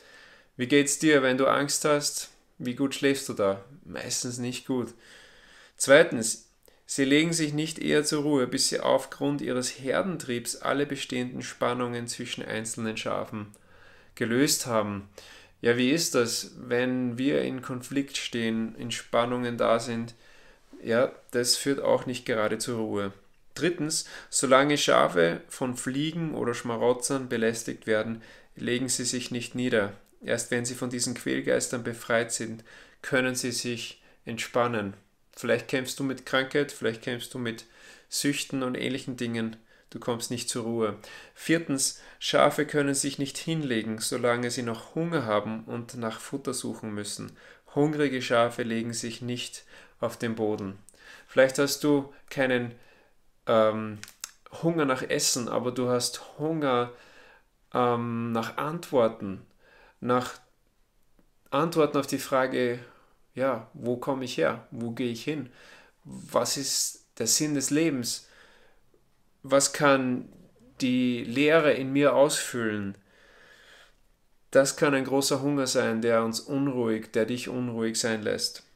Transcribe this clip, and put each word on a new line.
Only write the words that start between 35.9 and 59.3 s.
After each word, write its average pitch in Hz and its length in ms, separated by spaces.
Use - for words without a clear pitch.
du 139 60
mit 131 220
Krankheit, 139 460
vielleicht 113 300
kämpfst 120 320
du 131 40
mit 117 260
Süchten 139 540
und 127 140
ähnlichen 127 400
Dingen. 117 400
Du - 100
kommst 117 300
nicht 120 180
zur 120 160
Ruhe. 110 320
Viertens, 156 680
Schafe 147 480
können 143 280
sich 139 240
nicht 139 200
hinlegen, 120 600
solange 120 520
sie 123 120
noch 117 320
Hunger 160 300
haben 110 400
und 120 320
nach 113 240
Futter 135 340
suchen 113 400
müssen. 104 380
Hungrige 147 480
Schafe 120 400
legen 113 300
sich 117 300
nicht 120 420
auf 113 160
den 117 180
Boden. 104 440
Vielleicht 135 320
hast 143 260
du 143 280
keinen, 123 440
ähm, 110 520
Hunger 165 220
nach 131 180
Essen, 131 460
aber 117 240
du 127 160
hast - 500
Hunger, 143 540
ähm, 120 600
nach 113 240
Antworten. 131 880